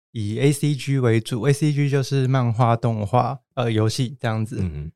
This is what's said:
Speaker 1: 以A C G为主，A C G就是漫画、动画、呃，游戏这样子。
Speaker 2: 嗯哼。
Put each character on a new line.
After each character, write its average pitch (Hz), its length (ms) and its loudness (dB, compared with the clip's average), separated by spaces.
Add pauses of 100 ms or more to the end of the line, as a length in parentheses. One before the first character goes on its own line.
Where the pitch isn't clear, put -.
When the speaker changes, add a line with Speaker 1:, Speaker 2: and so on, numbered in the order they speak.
(140)
Speaker 1:
以 107 260 -4
A 139 120 4
C 147 240 0
G 135 240 -2
为 113 200 4
主 104 220 -4
，A 135 100 2
C 151 220 2
G 143 160 0
就 139 120 0
是 135 260 0
漫 123 260 2
画、 117 240 2
动 113 280 -2
画、 123 320 0 (180)
呃， 120 140 -2
游 110 200 2
戏 131 320 -4
这 123 60 -2
样 110 180 -2
子。 113 160 -8
Speaker 2:
嗯 90 100 -2
哼。 73 240 -8